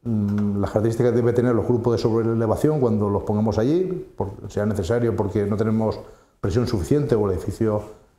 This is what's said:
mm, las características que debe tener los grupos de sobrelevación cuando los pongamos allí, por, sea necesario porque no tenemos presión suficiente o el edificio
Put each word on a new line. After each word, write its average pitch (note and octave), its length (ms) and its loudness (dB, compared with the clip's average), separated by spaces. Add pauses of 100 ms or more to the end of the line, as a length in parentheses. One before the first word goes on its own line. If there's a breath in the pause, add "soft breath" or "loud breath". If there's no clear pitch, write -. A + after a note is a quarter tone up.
mm, G#2 560 0
las G2 100 0
características A2+ 420 2
que A2+ 60 2
debe A#2+ 160 2
tener B2 220 2
los G2+ 100 0
grupos A#2+ 280 2
de A2 40 0
sobrelevación A2+ 800 0
cuando A2 300 2
los G2+ 140 0
pongamos G#2+ 340 0
allí, E3 580 -2
por, G2 140 -4 (200)
sea G2+ 180 -2
necesario A2 480 0
porque G#2 320 0
no G#2 100 -2
tenemos A2 420 0 (400 loud breath)
presión G2+ 280 0
suficiente B2+ 480 0
o G#2 100 2
el F#2+ 100 0
edificio G#2 460 -2 (380)